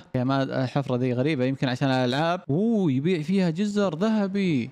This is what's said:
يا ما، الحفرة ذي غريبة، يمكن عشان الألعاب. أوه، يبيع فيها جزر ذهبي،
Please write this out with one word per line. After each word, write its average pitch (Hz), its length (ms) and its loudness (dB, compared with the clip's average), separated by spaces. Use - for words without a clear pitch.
يا 123 80 0
ما، 135 200 2
الحفرة 131 520 -2
ذي 123 180 0
غريبة، 127 320 0
يمكن 135 240 -2
عشان 127 180 -2
الألعاب. 135 600 0
أوه، 196 420 2
يبيع 151 300 0
فيها 180 280 2
جزر 202 460 0
ذهبي، 196 760 0